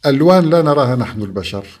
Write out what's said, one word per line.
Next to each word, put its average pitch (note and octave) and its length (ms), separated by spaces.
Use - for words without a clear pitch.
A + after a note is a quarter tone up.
ألوان D#3+ 440
لا E3+ 120
نراها C#3+ 340
نحن A2 260
البشر G2 440